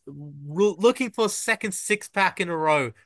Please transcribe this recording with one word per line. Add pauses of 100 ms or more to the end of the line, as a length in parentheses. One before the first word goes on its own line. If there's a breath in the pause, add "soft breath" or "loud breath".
loo-,
looking
for
a
second
six-pack
in
a
row, (140)